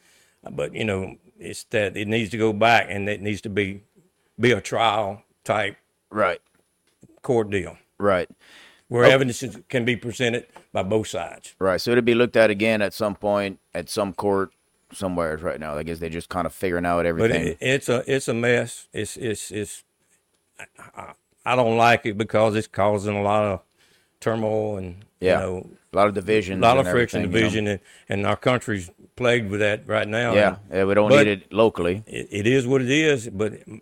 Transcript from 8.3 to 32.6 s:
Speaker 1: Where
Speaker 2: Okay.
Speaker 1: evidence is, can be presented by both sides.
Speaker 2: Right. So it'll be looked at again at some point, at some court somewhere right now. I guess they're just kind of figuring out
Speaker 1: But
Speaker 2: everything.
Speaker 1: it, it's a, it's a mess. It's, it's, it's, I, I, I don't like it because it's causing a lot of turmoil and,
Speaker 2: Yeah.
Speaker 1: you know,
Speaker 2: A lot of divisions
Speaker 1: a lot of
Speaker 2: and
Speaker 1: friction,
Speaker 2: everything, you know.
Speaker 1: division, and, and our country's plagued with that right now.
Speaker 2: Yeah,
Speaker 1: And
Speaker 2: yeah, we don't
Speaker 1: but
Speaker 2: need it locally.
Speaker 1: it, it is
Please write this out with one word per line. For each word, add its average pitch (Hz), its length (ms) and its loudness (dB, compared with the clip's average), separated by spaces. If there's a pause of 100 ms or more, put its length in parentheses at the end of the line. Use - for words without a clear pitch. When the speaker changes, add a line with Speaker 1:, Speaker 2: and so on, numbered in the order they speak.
Speaker 1:
Where 120 160 4
Speaker 2:
Okay. 131 80 6
Speaker 1:
evidence 131 300 0
is, 110 140 -10 (120)
can 120 160 -2
be 120 100 0
presented 117 520 -4 (260)
by 101 100 -2
both 107 240 -2
sides. - 520 -10
Speaker 2:
Right. 92 200 2
So 120 120 -2
it'll 120 120 4
be 117 120 4
looked 120 200 2
at 110 140 6
again 107 320 0
at 98 120 -2
some 104 220 -4
point, 101 440 -2 (140)
at 87 160 -8
some 101 240 -4
court 98 380 0 (400)
somewhere 87 460 -2
right 78 240 -4
now. 78 160 -6
I 80 60 -4
guess 80 160 -8
they're 82 100 -6
just 82 180 -8
kind 87 180 -4
of 80 80 -8
figuring 87 320 -2
out 87 120 2
Speaker 1:
But 85 80 2
Speaker 2:
everything. 85 420 2
Speaker 1:
it, 82 140 -6
it's 131 260 0
a, 123 180 0
it's 135 220 -2
a 131 60 -2
mess. 120 580 -2
It's, - 240 -8
it's, 107 360 -6
it's, 101 320 -10 (760)
I, - 60 -18 (300)
I, - 180 -16 (320)
I 120 100 0
don't 113 220 2
like 117 280 4
it 104 120 -4
because 107 380 2
it's 110 120 -2
causing 104 480 0
a 101 60 -2
lot 104 240 2
of 95 160 -2 (580)
turmoil 110 580 -2
and, 92 280 -12 (160)
Speaker 2:
Yeah. 90 180 4
Speaker 1:
you 92 60 -4
know, 92 240 -8 (240)
Speaker 2:
A - 20 -6
lot 101 120 6
of 101 80 -2
divisions 95 440 0
Speaker 1:
a - 20 -2
lot 120 160 6
of 131 100 2
Speaker 2:
and 90 60 0
Speaker 1:
friction, 113 300 0
Speaker 2:
everything, 90 100 -2
you 113 80 4
know. 110 80 2
Speaker 1:
division, 107 180 -2
and, 101 120 -2 (300)
and 101 180 -2
our 104 80 0
country's 107 540 -2 (260)
plagued 120 360 0
with 104 80 -2
that 107 280 0
right 107 200 -2
now. 113 260 -2
Speaker 2:
Yeah, 101 220 4 (140)
Speaker 1:
And - 100 -8
Speaker 2:
yeah, 98 60 2
we 98 80 2
don't 104 160 4
Speaker 1:
but 139 180 6
Speaker 2:
need 104 40 4 (120)
it - 100 -14
locally. 101 540 2
Speaker 1:
it, - 240 -10
it 101 160 -2
is 131 180 2